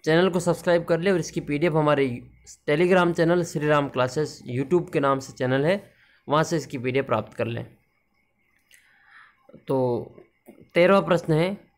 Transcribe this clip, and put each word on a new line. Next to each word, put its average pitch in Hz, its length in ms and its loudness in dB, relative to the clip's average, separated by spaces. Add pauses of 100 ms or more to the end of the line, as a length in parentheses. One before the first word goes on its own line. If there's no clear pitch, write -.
चैनल 170 260 2
को 180 100 -2
सब्सक्राइब 175 440 0
कर 165 160 -2
ले 185 120 0
और 180 80 0
इसकी 160 220 -6
पीडीएफ़ 147 320 -2
हमारे 139 560 0 (400)
Telegram 175 480 2
चैनल 170 260 2
श्री 151 240 -4
राम 147 220 2
क्लासेस 139 640 -4
YouTube 139 420 -2
के 160 60 0
नाम 139 200 2
से - 140 -14
चैनल 131 320 0
है, 202 260 -2 (380)
वहाँ 151 140 2
से 165 140 -2
इसकी 139 200 -8
पीडीएफ़ 127 280 -2
प्राप्त 110 280 -4
कर 117 120 -6
लें। 113 320 -10 (1900)
तो 127 380 -2 (680)
तेरहवाँ 185 280 6
प्रश्न 165 320 0
है 180 240 0 (200)